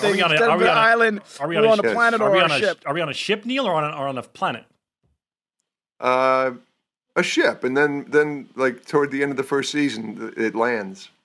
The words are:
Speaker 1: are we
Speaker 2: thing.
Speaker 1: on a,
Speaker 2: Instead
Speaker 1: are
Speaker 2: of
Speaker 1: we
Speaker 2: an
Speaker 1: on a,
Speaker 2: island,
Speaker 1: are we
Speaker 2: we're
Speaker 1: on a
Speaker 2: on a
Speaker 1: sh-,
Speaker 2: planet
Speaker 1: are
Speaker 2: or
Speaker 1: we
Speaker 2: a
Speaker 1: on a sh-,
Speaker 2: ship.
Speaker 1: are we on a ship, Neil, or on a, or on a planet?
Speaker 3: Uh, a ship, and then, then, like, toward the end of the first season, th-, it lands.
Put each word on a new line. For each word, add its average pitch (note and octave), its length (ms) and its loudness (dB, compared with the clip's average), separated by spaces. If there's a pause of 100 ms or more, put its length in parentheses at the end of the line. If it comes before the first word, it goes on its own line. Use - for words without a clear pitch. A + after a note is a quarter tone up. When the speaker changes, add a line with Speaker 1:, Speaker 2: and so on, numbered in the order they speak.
Speaker 1:
are G#3 40 2
we G3+ 60 2
Speaker 2:
thing. F#3+ 100 2
Speaker 1:
on E3 80 2
a, - 20 4
Speaker 2:
Instead - 160 4
Speaker 1:
are D#3+ 60 4
Speaker 2:
of - 40 -2
Speaker 1:
we F#3 60 4
Speaker 2:
an - 60 4
Speaker 1:
on A#3 60 4
a, A3 40 4
Speaker 2:
island, A3+ 400 2 (180)
Speaker 1:
are C#3+ 80 -4
we E3+ 80 -4
Speaker 2:
we're D#3 60 2
Speaker 1:
on A3 60 6
a A3 60 6
Speaker 2:
on G#3 120 2
a A#3 40 2
Speaker 1:
sh-, G#3+ 40 0
Speaker 2:
planet A#3 280 2
Speaker 1:
are G#3 80 2
Speaker 2:
or G3 40 4
Speaker 1:
we F#3 60 4
Speaker 2:
a F3 40 4
Speaker 1:
on D#3+ 80 2
a D3 60 2
sh-, - 20 0
Speaker 2:
ship. G3 260 -2
Speaker 1:
are D3 80 -4
we E3+ 80 -4
on D#3 80 -4
a C3 40 -8
ship, G#3 320 -4
Neil, B3+ 220 -2
or F3 60 0
on D#3 100 0
a, D3+ 120 -6
or C#3 120 -6
on C3 100 -6
a A2+ 60 -8
planet? C#3+ 420 -6 (1300)
Speaker 3:
Uh, C3 520 2 (640)
a F3+ 80 2
ship, A3+ 400 0
and C3 140 -2
then, C#3+ 320 0
then, D3 460 0
like, B2+ 300 -2
toward C#3+ 260 -2
the C#3 120 -4
end C#3+ 80 -2
of B2+ 60 -6
the C3 60 -4
first C3+ 280 -4
season, A2+ 460 -4
th-, A2 200 -12
it A2 180 -2
lands. A2+ 540 -4 (160)